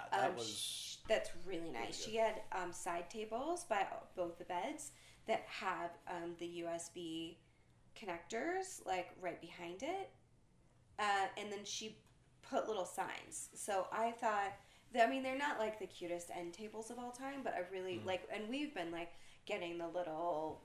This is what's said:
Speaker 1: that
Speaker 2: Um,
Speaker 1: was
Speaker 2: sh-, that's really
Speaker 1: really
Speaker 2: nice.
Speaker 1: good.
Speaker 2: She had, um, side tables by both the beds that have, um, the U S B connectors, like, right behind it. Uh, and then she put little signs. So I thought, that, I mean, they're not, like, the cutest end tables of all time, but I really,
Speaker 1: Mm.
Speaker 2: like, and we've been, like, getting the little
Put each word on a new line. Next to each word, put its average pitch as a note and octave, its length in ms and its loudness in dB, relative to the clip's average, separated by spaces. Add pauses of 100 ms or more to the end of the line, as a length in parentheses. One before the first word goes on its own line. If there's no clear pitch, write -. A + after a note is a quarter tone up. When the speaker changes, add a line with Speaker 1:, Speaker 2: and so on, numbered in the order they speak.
(120)
Speaker 1:
that - 200 6
Speaker 2:
Um, B2 40 -2
Speaker 1:
was A#2 140 -2
Speaker 2:
sh-, - 480 -4 (100)
that's G#3+ 220 6 (160)
really F3+ 160 -2
Speaker 1:
really E3 100 -4
Speaker 2:
nice. A2+ 320 -2
Speaker 1:
good. A3+ 80 -4
Speaker 2:
She A3 60 2
had, A3 240 6 (100)
um, F3+ 220 0
side F3+ 360 -2
tables A#3 540 0
by G3+ 240 4 (280)
both E3+ 220 0
the F3+ 80 -8
beds G#3+ 460 -2 (340)
that - 220 4
have, F3 440 0 (160)
um, F3 300 -2
the E3+ 100 -4
U E3+ 200 -2
S E3+ 220 -2
B E3 500 -4 (560)
connectors, B3+ 880 -2
like, F#3 260 0 (100)
right F3 180 -2
behind F3 440 -8
it. F#4 260 0 (880)
Uh, G3+ 280 6 (100)
and G#3 140 -4
then G3+ 140 -4
she G#3+ 320 -6 (440)
put - 260 2
little G3+ 180 2
signs. - 680 -4
So F#3+ 380 2
I A3+ 200 4
thought, G#3+ 400 4 (400)
that, A#3 160 10
I - 20 8
mean, C4+ 140 2
they're C4 140 2
not, C#4+ 220 2
like, G#3+ 200 2
the F#3+ 80 -4
cutest F3 420 -4
end F3 240 -4
tables A3 380 -6
of A#3+ 80 -8
all A#3+ 120 -4
time, C4+ 320 -6
but A3 100 0
I - 60 0 (120)
really, F#3 280 -2
Speaker 1:
Mm. - 60 -6
Speaker 2:
like, F#3 260 0
and G#3+ 180 -4
we've C#4 240 0
been, E3+ 180 -2
like, E3+ 220 -4 (320)
getting F3 320 -2
the E3+ 100 -2
little D#3+ 760 0